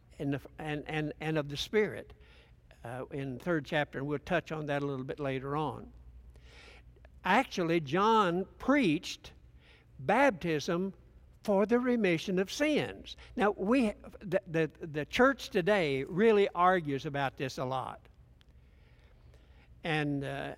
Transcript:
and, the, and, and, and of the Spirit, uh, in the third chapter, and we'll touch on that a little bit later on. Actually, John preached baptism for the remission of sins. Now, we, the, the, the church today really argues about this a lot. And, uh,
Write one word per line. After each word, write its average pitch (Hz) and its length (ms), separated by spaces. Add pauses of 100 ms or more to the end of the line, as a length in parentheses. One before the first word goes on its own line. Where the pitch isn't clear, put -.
(200)
and, 143 140
the, 131 60 (200)
and, 151 260
and, 151 340
and 156 160
of 143 120
the 143 80
Spirit, - 560 (720)
uh, 127 260
in 139 240
the 120 60
third 165 240
chapter, 147 340
and 135 80
we'll 143 140
touch 165 320
on 156 140
that 143 160
a 143 40
little 135 180
bit 135 140
later 139 380
on. 123 320 (1400)
Actually, 185 560
John 185 640 (120)
preached 240 760 (680)
baptism 185 960 (480)
for 208 240
the 240 140
remission 202 580
of 190 140
sins. 185 640 (180)
Now, 202 220
we, 220 360 (280)
the, 190 260
the, 160 240 (220)
the 147 140
church - 440
today 165 540
really 202 500
argues 170 520
about 139 300
this 135 220
a 143 60
lot. 127 360 (1800)
And, 147 420
uh, 139 340